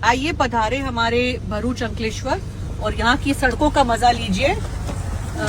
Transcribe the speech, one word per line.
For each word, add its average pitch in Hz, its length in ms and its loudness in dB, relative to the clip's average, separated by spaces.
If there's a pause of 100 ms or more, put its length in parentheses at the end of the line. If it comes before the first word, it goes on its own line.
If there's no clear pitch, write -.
आइए 262 280 2
पधारे 233 460 0
हमारे 240 680 0
भरूच 220 340 -2
अंकलेश्वर 226 580 -2 (420)
और 214 120 0
यहाँ 240 220 2
की 285 180 0
सड़कों 277 360 2
का 285 140 4
मजा 240 260 4
लीजिए। 233 380 0
अ, 381 80 2 (920)